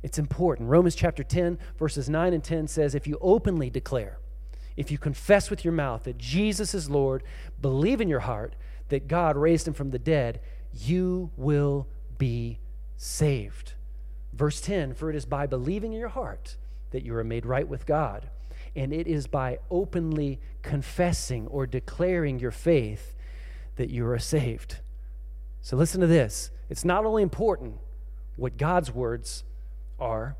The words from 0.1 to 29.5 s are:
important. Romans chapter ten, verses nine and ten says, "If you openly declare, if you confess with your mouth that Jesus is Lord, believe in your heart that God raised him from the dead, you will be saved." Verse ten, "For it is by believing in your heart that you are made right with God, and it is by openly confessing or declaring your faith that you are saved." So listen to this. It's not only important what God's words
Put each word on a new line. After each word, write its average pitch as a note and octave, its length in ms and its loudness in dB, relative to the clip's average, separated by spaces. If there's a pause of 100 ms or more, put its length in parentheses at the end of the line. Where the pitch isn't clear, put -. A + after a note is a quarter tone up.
important. C#3+ 500 2
Romans E3+ 260 8
chapter D#3 280 0
ten, F3 340 2 (200)
verses C#3+ 320 -2
nine E3+ 240 4
and D#3 100 0
ten D#3+ 240 0
says, D3 260 2
"If C#3+ 140 -2
you D3+ 140 -2
openly F#3 480 4
declare, A2+ 500 -4 (560)
if C#3+ 160 -4
you D3 60 -2
confess F#3 520 4
with C#3 140 -4
your E3 100 2
mouth C#3 300 0
that A#2+ 140 -6
Jesus F#3+ 560 0
is D#3 160 -2
Lord, C3+ 340 2 (380)
believe D#3 400 4
in G3 80 2
your C#3 100 4
heart A2 360 -2 (340)
that C#3+ 180 0
God D#3 300 4
raised D#3+ 300 6
him D3+ 60 -2
from C#3 180 -4
the B2+ 80 -2
dead, B2 420 2 (320)
you F3+ 640 0
will C#3+ 500 2 (300)
be A#2 420 0 (380)
saved." - 760 -2 (600)
Verse D3 260 0
ten, E3 340 0
"For D#3 160 -4
it D3+ 60 -2
is C3+ 100 -4
by C#3 220 0
believing F3+ 460 -2
in A3 60 -6
your A#3 100 -6
heart - 480 -8 (340)
that C3+ 120 -4
you A#2 120 -4
are A2+ 80 0
made A#2 220 -2
right C3 220 2
with C#3 180 -6
God, C#3+ 440 0 (460)
and C3+ 180 -2
it E3+ 140 -2
is D3 200 0
by B2+ 320 -2 (120)
openly D#3+ 720 0 (200)
confessing C#3+ 840 0
or C3+ 180 -2
declaring C#3+ 720 0
your A#2+ 120 0
faith A#2 640 2 (640)
that B2 120 0
you A#2+ 160 0
are A#2+ 140 2
saved." B2 600 0 (840)
So - 160 -2
listen E3+ 240 4
to E3+ 60 8
this. D3 440 6 (220)
It's - 100 -6
not F#3 220 6
only A3 160 4
important F3 540 2 (600)
what B2 220 -2
God's D3+ 340 4
words A#2 520 -4 (560)